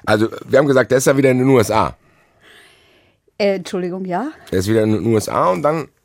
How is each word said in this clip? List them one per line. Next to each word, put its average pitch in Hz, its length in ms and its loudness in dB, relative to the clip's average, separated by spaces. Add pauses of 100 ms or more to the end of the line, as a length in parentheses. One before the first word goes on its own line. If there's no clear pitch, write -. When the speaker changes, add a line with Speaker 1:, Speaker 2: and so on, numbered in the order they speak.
Speaker 1:
Also 110 220 0 (200)
wir 127 120 2
haben 147 80 2
gesagt, 127 240 2
der 127 80 4
ist - 80 0
ja 139 100 2
wieder 135 140 4
in 127 80 0
den 131 100 2
U 131 80 6
S 107 140 2
A. 95 260 0 (1400)
Speaker 2:
Äh, 202 160 0
Entschuldigung, 185 500 -8
ja? 185 220 -6 (240)
Speaker 1:
Er 95 80 0
ist 95 80 -2
wieder 110 160 2
in 107 80 2
den 98 160 -2
U 113 100 2
S 104 120 -2
A 151 200 0
und 180 140 -2
dann 151 240 -2 (180)